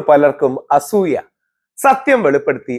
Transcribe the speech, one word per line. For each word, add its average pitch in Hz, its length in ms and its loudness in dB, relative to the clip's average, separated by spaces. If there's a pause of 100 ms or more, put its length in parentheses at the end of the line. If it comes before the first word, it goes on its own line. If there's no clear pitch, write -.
പലർക്കും 143 460 2 (220)
അസൂയ. 170 400 -2 (640)
സത്യം 262 460 2
വെളിപ്പെടുത്തി 143 540 -2